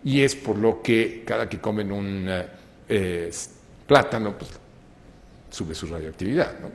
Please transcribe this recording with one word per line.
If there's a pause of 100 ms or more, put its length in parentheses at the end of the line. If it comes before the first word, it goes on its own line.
Y
es
por
lo
que
cada
que
comen
un,
eh, (440)
eh, (540)
plátano,
pues, (1000)
sube
su
radioactividad,
¿no?